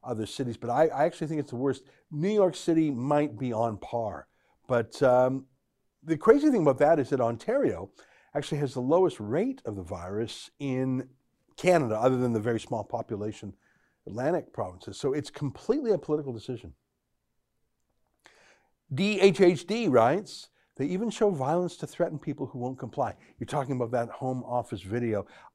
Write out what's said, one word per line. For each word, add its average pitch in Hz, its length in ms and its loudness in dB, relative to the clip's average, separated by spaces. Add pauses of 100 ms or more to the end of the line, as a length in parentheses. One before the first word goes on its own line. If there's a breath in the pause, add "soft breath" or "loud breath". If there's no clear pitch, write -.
other 113 200 -4
cities, 117 320 -6
but 117 140 -8
I, 143 160 4
I 143 180 0
actually 170 220 -4
think 151 140 -4
it's - 100 -8
the 123 60 -10
worst. 131 260 -2 (300 soft breath)
New 156 160 -2
York 202 260 4
City 160 380 0
might 147 440 0
be 123 160 -4
on 110 260 0
par." 104 500 -6 (400)
But, 117 340 0
um, 127 440 4 (580)
the 160 120 -2
crazy 277 320 4
thing 240 140 4
about 139 160 4
that 151 220 6
is 131 100 -2
that 131 100 0
Ontario 117 720 0 (460 soft breath)
actually 147 220 -4
has 143 140 -2
the 131 80 -4
lowest 160 380 2
rate 151 460 -4
of 107 100 -6
the 98 80 -8
virus 95 800 -8
in 131 480 -4 (480)
Canada, 151 420 2
other 127 200 4
than 123 160 2
the 110 60 2
very 113 200 -2
small 110 240 -6
population 107 720 -8 (500)
Atlantic 139 460 -4
provinces. 92 440 -10
So 139 160 -2
it's 143 160 -4
completely 226 640 -4
a 190 80 2
political 151 340 -4
decision. 110 420 -12 (2250 soft breath)
D 196 260 0
H 196 200 6
H 175 260 6
D 220 220 0
writes, 131 600 4 (280)
"They 135 100 -4
even 185 240 -2
show 202 200 2
violence 165 480 -2
to 151 100 -10
threaten 165 320 -4
people 139 260 -8
who 127 140 -10
won't 127 180 -6
comply." 117 380 -6 (200 soft breath)
You're 113 120 -8
talking 135 260 -4
about 120 160 -2
that 120 180 0
Home 127 360 -6
Office 117 360 -6
video. 104 460 -2 (280 loud breath)